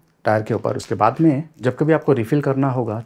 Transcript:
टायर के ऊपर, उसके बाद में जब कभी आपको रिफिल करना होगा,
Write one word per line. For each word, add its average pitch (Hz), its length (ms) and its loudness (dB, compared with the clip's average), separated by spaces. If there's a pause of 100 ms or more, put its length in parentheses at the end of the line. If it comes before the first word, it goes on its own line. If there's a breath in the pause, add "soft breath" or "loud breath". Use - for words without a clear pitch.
(260)
टायर 107 180 2
के 113 100 -4
ऊपर, 110 240 -2
उसके 107 180 -6
बाद 110 260 2
में 156 280 2 (120)
जब 123 160 -2
कभी 160 160 2
आपको 147 200 2
रिफिल 131 280 0
करना 139 300 0
होगा, 113 340 -4